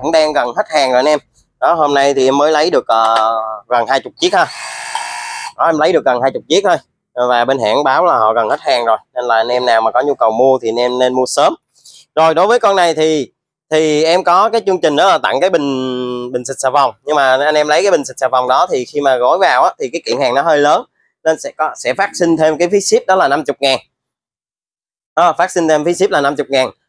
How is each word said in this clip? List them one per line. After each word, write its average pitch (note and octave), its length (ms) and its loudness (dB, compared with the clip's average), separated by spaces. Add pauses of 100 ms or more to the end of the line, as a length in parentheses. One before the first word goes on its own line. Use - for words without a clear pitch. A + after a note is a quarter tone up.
cũng D3+ 100 -4
đang D#3 200 2
gần B2 240 -2
hết D#3+ 120 -4
hàng C#3+ 220 0
rồi B2 80 2
anh C3+ 100 2
em. D3+ 100 2 (420)
Đó, D3 140 2
hôm D3+ 200 0
nay C#3 200 2
thì C3 140 2
em C#3 100 2
mới D3+ 140 2
lấy D#3 180 0
được, C#3 160 0
ờ, A2+ 460 2 (360)
gần A#2 200 0
hai C3+ 120 0
chục B2 200 -16
chiếc F3+ 140 -2
ha. F3 120 2 (1080)
Đó, D3 100 0
em E3 120 0
lấy D#3+ 140 0
được D#3 120 0
gần B2 180 0
hai C3+ 80 0
chục - 180 -8
chiếc E3+ 160 2
thôi. F3+ 120 2 (520)
Và A#2+ 160 2
bên C3 140 0
hãng A#2 260 0
báo E3 200 2
là D#3 140 2
họ A2 140 2
gần A2+ 160 0
hết C#3 120 -2
hàng B2+ 240 0
rồi. A2+ 120 0 (180)
Nên B2 100 -6
là A#2+ 120 0
anh A2+ 120 0
em B2 180 -2
nào A#2 140 2
mà A2 100 0
có B2 120 0
nhu C#3+ 120 -2
cầu A#2 160 0
mua B2+ 320 2
thì A#2 60 -4
anh A2+ 120 -2
em B2 180 -2
nên B2+ 160 0
mua B2+ 120 0
sớm. D3+ 280 0 (600)
Rồi, D#3+ 200 2
đối E3+ 120 2
với A#3 120 2
con G3 180 2
này E3+ 180 2
thì, D#3 360 -2 (400)
thì D#3 340 2
em E3+ 200 2
có F#3+ 240 2
cái A3 180 -2
chương F#3 140 0
trình D3 160 0
đó E3+ 100 4
là F3 120 2
tặng A#2+ 220 -2
cái F3+ 100 2
bình, B2+ 840 -4
bình B2 120 -6
xịt C3+ 140 -10
xà C3+ 140 -2
phòng. C3+ 200 2 (120)
Nhưng D3+ 120 -2
mà C3 200 2
anh D3 180 0
em D3+ 140 0
lấy D3+ 140 2
cái G3 80 2
bình D#3 140 0
xịt - 140 -16
xà C3 100 0
phòng B2+ 200 0
đó C#3+ 220 2
thì C3 140 -2
khi D3 160 -8
mà C3+ 160 2
gói B2+ 220 2
vào D3+ 260 2
á, F#3 60 2 (100)
thì C#3 120 -6
cái D#3+ 120 -8
kiện B2 160 -4
hàng B2+ 140 0
nó C#3 80 0
hơi D#3 160 2
lớn. D3+ 260 2 (400)
Nên D#3+ 160 0
sẽ C#3 160 -10
có, D3+ 200 -4
sẽ B2+ 180 -4
phát G3 200 -4
sinh E3+ 220 0
thêm D#3 220 0
cái F3 140 0
phí G3+ 80 2
ship A3+ 260 0
đó F#3+ 100 2
là E3+ 120 2
năm C#3+ 160 -2
chục C#3 160 -6
ngàn. C3+ 180 0 (1400)
Đó, E3 220 4
phát F3+ 120 0
sinh E3 180 -2
thêm D3+ 160 2
phí E3+ 100 0
ship F3+ 160 0
là E3+ 100 0
năm C#3+ 160 0
chục C#3 140 -4
ngàn. C3 200 0 (180)